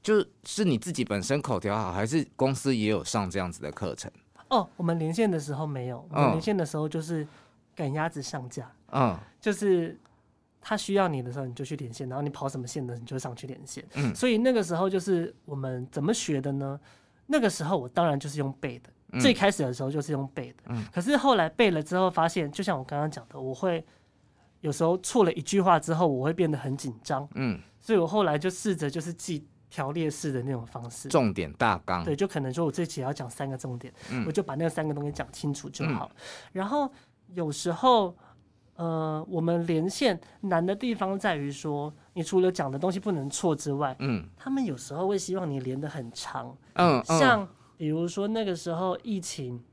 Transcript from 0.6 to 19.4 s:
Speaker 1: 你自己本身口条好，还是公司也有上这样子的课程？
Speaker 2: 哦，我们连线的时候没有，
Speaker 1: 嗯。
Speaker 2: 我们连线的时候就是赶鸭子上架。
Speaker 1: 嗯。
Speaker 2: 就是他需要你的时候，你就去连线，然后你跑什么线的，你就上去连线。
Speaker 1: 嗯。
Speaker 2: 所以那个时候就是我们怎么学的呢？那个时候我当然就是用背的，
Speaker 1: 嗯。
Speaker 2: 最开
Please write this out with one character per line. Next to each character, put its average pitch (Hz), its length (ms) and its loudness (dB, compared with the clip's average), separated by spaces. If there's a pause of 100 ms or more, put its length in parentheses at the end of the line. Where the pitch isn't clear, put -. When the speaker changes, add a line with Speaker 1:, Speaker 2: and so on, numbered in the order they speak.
Speaker 1:
你 147 140 4
自 170 160 -4
己 123 100 -2
本 98 180 -2
身 139 200 0
口 113 180 -2
条 101 160 0
好， 98 160 -2
还 101 160 0
是 147 180 0 (120)
公 131 180 2
司 135 180 0
也 107 160 2
有 95 140 2
上 101 260 -2
这 95 80 -4
样 90 140 -2
子 - 100 -12
的 73 80 -6
课 78 260 -6
程？ - 140 -12 (380)
Speaker 2:
哦， 220 180 2 (120)
我 - 40 -8
们 170 160 0
连 160 160 -2
线 220 160 2
的 170 80 0
时 143 160 -4
候 151 140 -4
没 127 200 -6
有， 127 240 -10
Speaker 1:
嗯。 - 40 -10
Speaker 2:
我 147 60 2
们 131 100 6
连 165 100 0
线 208 140 0
的 170 100 2
时 156 120 -6
候 156 100 -2
就 160 140 -4
是 156 260 -4 (480)
赶 139 160 -4
鸭 156 160 -2
子 147 140 -6
上 127 280 -8
架。 120 220 -12 (220)
Speaker 1:
嗯。 113 260 2 (220)
Speaker 2:
就 214 100 0
是 180 480 2 (600)
他 - 160 -4
需 196 200 -2
要 190 120 6
你 139 140 0
的 123 100 -6
时 139 80 -6
候， 135 60 -4
你 123 80 -8
就 139 100 -8
去 143 140 -6
连 120 160 -8
线， 127 160 -8
然 127 80 -4
后 143 40 -2
你 147 80 0
跑 139 200 -4
什 135 100 -6
么 123 80 -6
线 135 180 -6
的， 123 120 -6
你 117 80 -12
就 131 120 -8
上 127 160 -6
去 127 140 -14
连 131 180 -12
线。 - 160 -12 (120)
Speaker 1:
嗯。 131 200 0
Speaker 2:
所 254 140 0
以 226 100 4
那 247 140 4
个 226 100 4
时 170 140 -2
候 190 140 2
就 190 100 0
是 175 340 0 (120)
我 143 100 -8
们 131 340 -4
怎 143 140 -4
么 143 100 2
学 139 280 0
的 139 100 -2
呢？ 139 260 -4 (480)
那 294 140 2
个 220 100 4
时 170 140 -4
候 170 140 0
我 127 100 -4
当 170 180 2
然 143 140 2
就 147 80 -8
是 143 100 -6
用 135 220 -2
背 120 200 -6
的， - 100 -20 (240)
Speaker 1:
嗯。 127 80 -2
Speaker 2:
最 262 120 8
开 196 160 4